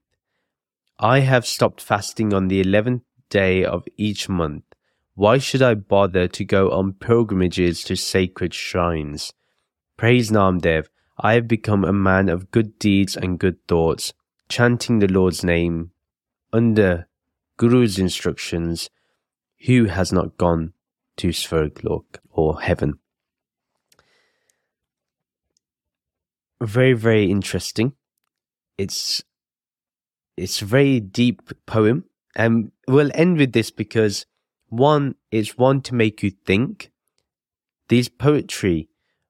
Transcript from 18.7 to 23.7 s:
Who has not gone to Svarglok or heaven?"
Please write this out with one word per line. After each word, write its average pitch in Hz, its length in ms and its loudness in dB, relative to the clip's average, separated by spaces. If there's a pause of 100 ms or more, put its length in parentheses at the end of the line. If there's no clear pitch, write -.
Who 127 200 4
has 92 260 -2
not 90 240 -2
gone 85 360 0 (440)
to - 120 -2
Svarglok - 880 -6 (120)
or 78 300 -2
heaven?" 73 400 -4 (3500)